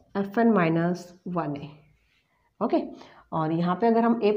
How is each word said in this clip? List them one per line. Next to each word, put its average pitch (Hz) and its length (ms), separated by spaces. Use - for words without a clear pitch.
F 196 220
N 233 160
minus 170 520
one 147 180
A, 147 120
ओके। 294 200
और 160 180
यहाँ 175 240
पे 233 120
अगर 226 160
हम 233 200
A 208 140